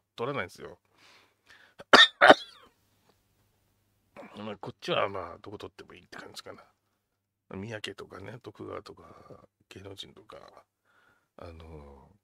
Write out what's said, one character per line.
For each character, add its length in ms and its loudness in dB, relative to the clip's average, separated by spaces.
取 160 -2
ら 20 -2
な 100 -2
い 20 -8
ん 20 -8
で 60 -16
す 80 -18
よ。 180 -14
<coughs> 2500 4
ま 160 -8
あ、 40 -14
こ 160 -10
っ 60 -20
ち 120 -4
は、 180 4
ま 240 -6
あ、 60 -16
ど 120 -14
こ 60 -10
取 120 -10
っ 40 -20
て 100 -16
も 100 -20
い 60 -18
い 60 -20
っ 20 -20
て 100 -16
感 140 -14
じ 120 -16
か 100 -12
な。 100 -20
三 200 -8
宅 240 -8
と 140 -14
か 120 -16
ね、 200 -12
徳 280 -14
川 140 -8
と 140 -16
か、 540 -20
芸 140 -16
能 140 -14
人 180 -14
と 100 -20
か、 400 -18
あ 160 -14
の、 580 -18